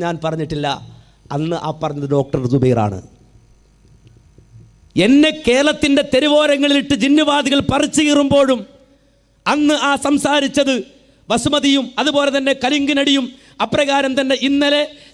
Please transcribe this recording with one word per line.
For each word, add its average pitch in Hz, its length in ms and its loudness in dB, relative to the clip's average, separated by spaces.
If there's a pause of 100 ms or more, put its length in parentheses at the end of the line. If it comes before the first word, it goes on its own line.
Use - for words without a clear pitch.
ഞാൻ 170 100 -4 (100)
പറഞ്ഞിട്ടില്ല. 156 440 -4 (680)
അന്ന് 160 200 -4 (120)
ആ - 20 -4 (120)
പറഞ്ഞത് 143 340 -6
ഡോക്ടർ 139 240 -2 (120)
സുബൈറാണ്. 117 480 2 (2000)
എന്നെ 294 240 6 (160)
കേരളത്തിൻ്റെ 285 560 2 (100)
തെരുവോരങ്ങളിലിട്ട് 285 920 2
ജിന്നുവാദികൾ 285 580 2 (120)
പറിച്ചു 294 340 0
കീറുമ്പോഴും 277 540 2 (920)
അന്ന് 294 220 2 (140)
ആ - 20 0 (160)
സംസാരിച്ചത് 277 680 0 (560)
വസുമതിയും 277 540 0 (160)
അതുപോലെ 285 360 0
തന്നെ 269 160 0 (100)
കലിങ്കിനടിയും 277 600 0 (400)
അപ്രകാരം 277 540 -2
തന്നെ 262 180 0 (120)
ഇന്നലെ 285 340 0 (320)